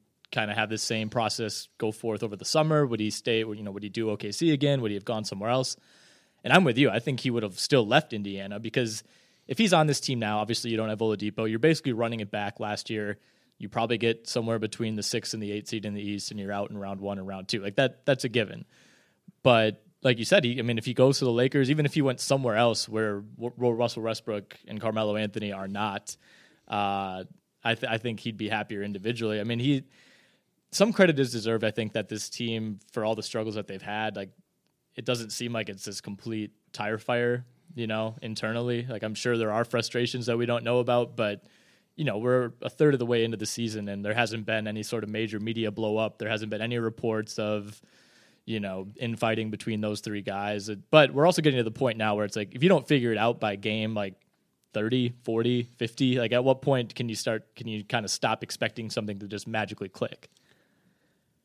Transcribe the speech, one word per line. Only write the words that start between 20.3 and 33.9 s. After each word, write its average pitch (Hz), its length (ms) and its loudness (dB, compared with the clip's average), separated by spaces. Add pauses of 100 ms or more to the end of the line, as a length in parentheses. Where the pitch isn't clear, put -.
he, 120 160 0
I 117 40 -2
mean, 117 140 -2
if 107 80 -4
he 123 80 -2
goes 131 260 6
to 139 60 0
the 123 60 4
Lakers, 131 380 4
even 151 160 4
if 139 80 0
he 156 80 2
went 135 180 0
somewhere 131 380 2
else 113 320 4
where, 107 300 0 (180)
where 120 340 0
Russell 117 320 0
Westbrook 110 540 -6 (100)
and 107 140 -8
Carmelo 107 340 0
Anthony 107 380 -4
are 95 140 -8
not, 101 500 -4 (500)
uh, 98 560 -2 (400)
I, 113 120 2
th-, 123 140 -4
I 113 100 0
think 113 220 -4
he'd 113 160 -6
be 104 120 -4
happier 107 320 -4
individually. 107 580 -4
I 104 60 -4
mean, 117 140 -2
he, 135 240 0 (880)
some 220 200 6
credit 175 280 8
is 127 120 4
deserved, 113 320 0
I 107 80 4
think, 110 220 -2
that 104 160 -2
this 107 200 -6
team, 110 500 -4 (120)
for 110 140 -2
all 110 100 2
the 107 80 -6
struggles 110 320 -4
that 107 120 -6
they've 95 140 -10
had, 104 360 -4